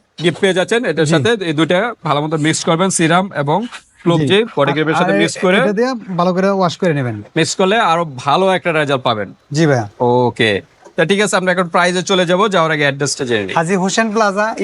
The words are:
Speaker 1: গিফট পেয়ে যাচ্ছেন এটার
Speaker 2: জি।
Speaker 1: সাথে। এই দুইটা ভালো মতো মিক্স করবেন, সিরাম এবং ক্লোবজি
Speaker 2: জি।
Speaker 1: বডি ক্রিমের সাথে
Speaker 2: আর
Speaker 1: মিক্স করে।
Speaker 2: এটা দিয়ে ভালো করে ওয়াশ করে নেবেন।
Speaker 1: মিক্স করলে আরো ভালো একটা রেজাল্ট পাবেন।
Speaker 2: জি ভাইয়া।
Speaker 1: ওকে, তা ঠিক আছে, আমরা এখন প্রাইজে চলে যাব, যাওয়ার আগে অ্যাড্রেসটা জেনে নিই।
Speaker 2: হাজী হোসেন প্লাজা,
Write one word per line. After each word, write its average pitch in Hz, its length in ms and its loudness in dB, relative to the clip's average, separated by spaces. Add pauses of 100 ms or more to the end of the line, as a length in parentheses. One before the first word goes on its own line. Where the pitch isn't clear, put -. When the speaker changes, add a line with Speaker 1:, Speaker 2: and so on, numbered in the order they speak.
(240)
Speaker 1:
গিফট 170 160 -2
পেয়ে 190 140 2
যাচ্ছেন 185 320 -2
এটার 160 200 0
Speaker 2:
জি। 147 60 0
Speaker 1:
সাথে। 190 340 0
এই 165 80 -2
দুইটা 180 400 0 (100)
ভালো 147 180 0
মতো 156 160 -2
মিক্স 151 260 0
করবেন, 180 260 2
সিরাম 180 440 0
এবং 151 320 -2 (360)
ক্লোবজি 165 260 2
Speaker 2:
জি। 196 160 2 (140)
Speaker 1:
বডি 139 140 2
ক্রিমের 151 220 0
সাথে 180 200 0
Speaker 2:
আর 196 40 2
Speaker 1:
মিক্স 196 200 0
করে। 185 200 2
Speaker 2:
এটা 240 140 2
দিয়ে 240 220 -2 (240)
ভালো 175 160 2
করে 190 160 0
ওয়াশ 190 280 0
করে 175 160 0
নেবেন। 120 300 -4 (120)
Speaker 1:
মিক্স 160 200 0
করলে 196 240 2
আরো 170 260 0 (120)
ভালো 160 320 0
একটা 180 220 0
রেজাল্ট 143 320 0
পাবেন। 107 300 -2 (180)
Speaker 2:
জি 156 140 2
ভাইয়া। 123 240 0 (100)
Speaker 1:
ওকে, 120 600 2 (340)
তা 170 100 0
ঠিক 196 160 2
আছে, 208 160 0
আমরা 185 140 0
এখন 180 160 0
প্রাইজে 180 340 0
চলে 180 240 0
যাব, 180 220 2
যাওয়ার 170 240 2
আগে 151 100 0
অ্যাড্রেসটা 143 440 -2
জেনে 113 200 0
নিই। 92 100 -4
Speaker 2:
হাজী 170 200 0
হোসেন 196 360 0
প্লাজা, 208 520 0